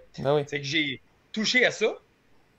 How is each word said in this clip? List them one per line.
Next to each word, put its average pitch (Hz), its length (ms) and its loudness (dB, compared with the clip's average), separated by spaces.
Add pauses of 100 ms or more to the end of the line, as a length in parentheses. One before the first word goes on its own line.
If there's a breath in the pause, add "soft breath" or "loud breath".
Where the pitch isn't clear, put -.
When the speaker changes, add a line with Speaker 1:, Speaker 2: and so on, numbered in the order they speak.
(200)
Speaker 1:
Ben 143 160 2
oui. 147 100 2
Speaker 2:
C'est 147 140 -6
que 139 60 -10
j'ai 143 340 -2 (320)
touché 220 340 2
à 156 60 2
ça, 254 260 -2 (600)